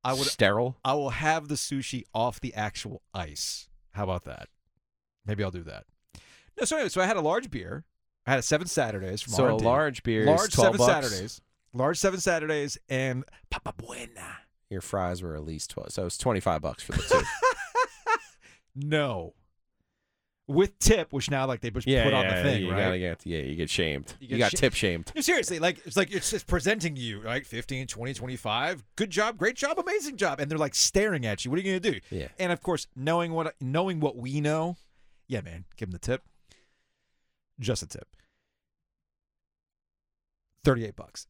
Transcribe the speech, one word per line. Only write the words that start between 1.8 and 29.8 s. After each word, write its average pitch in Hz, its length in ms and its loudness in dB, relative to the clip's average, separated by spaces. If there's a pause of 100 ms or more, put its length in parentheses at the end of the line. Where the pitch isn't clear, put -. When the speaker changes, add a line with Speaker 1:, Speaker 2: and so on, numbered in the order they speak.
Speaker 1:
off 113 260 0
the 127 140 -8
actual 107 480 -6 (100)
ice. - 560 -8 (240)
How 101 120 -4
about 92 200 -2
that? - 240 -14 (760)
Maybe 104 180 -2
I'll 95 80 -2
do 87 140 -10
that. 52 200 -14 (720)
No, - 80 0
so 311 120 0
anyway, 254 120 0
so 185 120 -2
I 185 60 4
had 214 100 2
a 180 40 0
large 185 300 0
beer. 131 340 -10 (440)
I - 20 0
had 135 80 4
a 117 40 0
Seven 160 260 0
Saturdays 104 540 -2
from 117 100 -8
Speaker 2:
So 135 100 4
a 127 40 8
Speaker 1:
R 120 40 6
and 110 80 2
D. 110 60 0
Speaker 2:
large 135 400 4
beer 110 180 4
is 110 40 6
Speaker 1:
Large 175 260 6
Speaker 2:
twelve 113 240 6
Speaker 1:
Seven - 20 0
Speaker 2:
bucks? - 300 6
Speaker 1:
Saturdays. 98 320 -6 (320)
Large 139 260 0
Seven 190 220 2
Saturdays 156 580 0 (100)
and 131 360 0 (260)
Papa - 260 -10
Buena. - 640 -14 (320)
Speaker 2:
Your 95 100 -6
fries 90 420 -2
were 82 120 -6
at 76 100 -8
least 78 260 -8
twelve. - 200 -10
So 95 160 -4
it's 87 100 -6
twenty-five 92 460 2
bucks 73 220 -6
for - 80 -10
the - 100 0
two. 508 200 4
Speaker 1:
<laughs> 508 960 0 (600)
No. 139 580 0 (1120)
With 170 300 4
tip, 202 340 6
which 139 160 -2
now, 135 180 2
like, 123 140 -2
they 120 100 -4
just 123 180 -4
Speaker 2:
Yeah, 127 160 6
Speaker 1:
put 110 100 6
on 98 100 4
Speaker 2:
yeah, 92 120 2
Speaker 1:
the 90 120 0
thing, 98 140 2
Speaker 2:
you 90 80 -2
Speaker 1:
right? 98 140 2
Speaker 2:
gotta 92 160 0
get, 87 260 -4
yeah, 82 140 -2
you 69 160 -4
get 80 120 -2
shamed. 78 520 -2
Speaker 1:
You 131 80 -18
Speaker 2:
You 127 80 -2
Speaker 1:
get - 20 2
Speaker 2:
got 110 140 4
Speaker 1:
sh- - 80 -2
Speaker 2:
tip 131 140 4
shamed. 85 380 0
Speaker 1:
No, 311 80 -6
seriously, 262 380 0
like, 170 260 0
it's - 120 -4
like, 190 160 2
it's - 180 -2
just - 160 -4
presenting 170 480 0
you, 113 260 -6
right? 120 240 -4
Fifteen, 127 440 -8
twenty, 123 260 -8
twenty-five. 127 720 -4 (100)
Good 208 160 0
job, 208 280 0
great 240 180 0
job, 285 200 0
amazing 339 400 -2